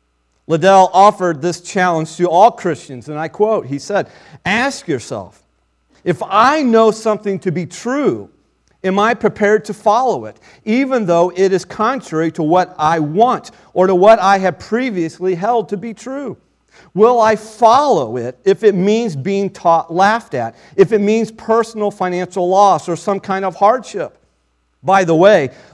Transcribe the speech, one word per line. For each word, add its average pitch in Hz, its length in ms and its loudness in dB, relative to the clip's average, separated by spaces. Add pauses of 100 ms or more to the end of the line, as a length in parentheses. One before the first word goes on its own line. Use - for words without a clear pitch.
(480)
Liddell 185 460 4
offered 185 480 2
this 170 180 -4
challenge 175 580 -4
to 175 120 0
all 190 220 4
Christians, 143 580 -10
and 151 80 -10
I 160 100 -8
quote, 208 380 -2
he 139 140 -8
said, 190 320 -6 (340)
"Ask 233 420 -4
yourself, 117 540 -10 (640)
if 180 180 -4
I 226 400 2
know 226 300 4
something 208 480 -4
to 185 120 -6
be 165 140 -6
true, 226 640 -4 (540)
am 190 160 -2
I 220 160 0
prepared 214 500 0
to 208 80 -10
follow 214 520 -2
it, 107 140 -18 (240)
even 247 440 -2
though 170 280 2
it 185 160 2
is 185 140 -2
contrary 202 680 -4
to 165 100 -6
what 170 340 0
I 156 220 0
want 170 500 -2 (240)
or 185 140 2
to 190 80 2
what 208 240 6
I 196 180 2
have 190 220 -2
previously 185 760 -4
held 208 360 -2
to 208 80 -6
be 214 180 -12
true? 269 420 -12 (560)
Will 233 260 4
I 214 160 2
follow 220 840 2
it 123 280 -8
if 196 180 0
it 208 120 4
means 202 400 0
being 196 340 -4
taught, 165 420 0
laughed 196 440 0
at, 117 180 -6 (220)
if 185 160 2
it 208 100 2
means 220 300 0
personal 220 580 -4
financial 180 580 -6
loss 185 400 2
or 170 80 -4
some 196 240 -4
kind 190 260 -6
of 185 100 -6
hardship?" 202 640 -2 (640)
By 190 200 2
the 165 120 0
way, 175 340 4 (240)